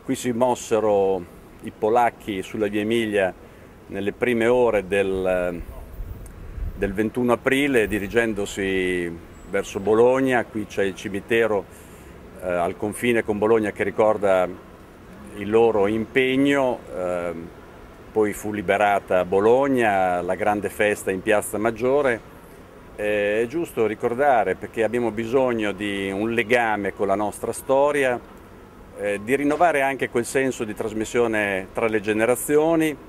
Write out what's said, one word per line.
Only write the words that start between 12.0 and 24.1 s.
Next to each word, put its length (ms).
eh, 100
al 260
confine 460
con 140
Bologna 340
che 120
ricorda 640
il 140
loro 380
impegno. 920
Ehm, 520
poi 220
fu 180
liberata 760
Bologna, 960
la 140
grande 340
festa 420
in 100
Piazza 380
Maggiore. 760
Eh, 480
è 40
giusto 380
ricordare, 680